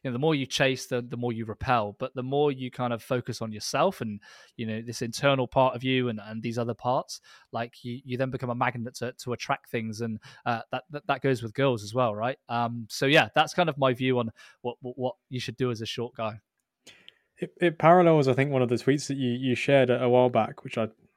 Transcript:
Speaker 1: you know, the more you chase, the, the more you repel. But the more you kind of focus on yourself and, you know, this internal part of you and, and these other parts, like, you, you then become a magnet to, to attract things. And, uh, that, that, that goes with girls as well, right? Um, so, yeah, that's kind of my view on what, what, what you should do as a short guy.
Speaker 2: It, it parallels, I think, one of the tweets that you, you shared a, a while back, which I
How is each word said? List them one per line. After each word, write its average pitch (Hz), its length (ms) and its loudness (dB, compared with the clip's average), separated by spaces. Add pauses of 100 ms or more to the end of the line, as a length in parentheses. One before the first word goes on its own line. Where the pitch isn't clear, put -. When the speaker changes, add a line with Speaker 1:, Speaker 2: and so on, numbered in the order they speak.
Speaker 1:
you 135 60 -6
know, - 20 -6
the 120 80 -4
more 156 160 2
you 135 100 -2
chase, 135 420 0
the, 123 140 -4
the 123 140 -10
more 120 160 -2
you 113 140 -6
repel. 107 520 -2
But 131 180 -8
the 127 60 -6
more 143 300 0
you 131 180 -8
kind 123 220 -4
of 113 100 -6
focus 123 400 -4
on 113 120 -8
yourself 143 480 -2
and, 107 180 -6 (380)
you 117 80 -6
know, 110 160 -6
this 117 200 -10
internal 131 460 0
part 131 260 2
of 123 120 -6
you 127 240 2
and, 107 120 -6
and 110 220 -12
these 117 140 -4
other 117 160 -2
parts, - 480 -4 (320)
like, 120 320 -8
you, 123 180 -10
you 123 140 -6
then 131 120 -2
become 123 200 -6
a 120 60 -2
magnet 123 400 -2
to, 123 240 -8
to 123 120 -8
attract - 380 -4
things. 110 320 -6
And, 113 180 -6 (260)
uh, 117 180 -2 (100)
that, 131 160 -6
that, 147 180 -14
that 139 140 -2
goes 131 200 2
with 113 120 -8
girls 131 280 2
as 107 120 -12
well, 120 200 2
right? 117 240 -4 (120)
Um, 120 400 -2
so, - 160 -2
yeah, 139 280 6
that's 151 200 2
kind 170 160 2
of 139 80 -4
my 131 160 2
view 127 260 2
on 113 120 -2 (320)
what, 120 180 -6
what, 123 160 -12
what 127 180 -4 (140)
you 127 100 -6
should 117 160 -10
do 127 160 -2
as 110 80 -6
a 113 60 -8
short 120 280 -8
guy. 113 280 -8 (960)
Speaker 2:
It, - 240 -10
it 170 180 2
parallels, 160 480 8
I 127 60 4
think, 135 180 2
one 131 100 2
of 120 60 2
the 120 80 2
tweets 135 320 0
that 139 80 -4
you, 131 140 -2
you 127 260 0
shared 135 340 4
a, 123 140 2
a 123 60 2
while 123 200 6
back, 117 360 -2
which 127 120 -8
I 110 120 -2 (280)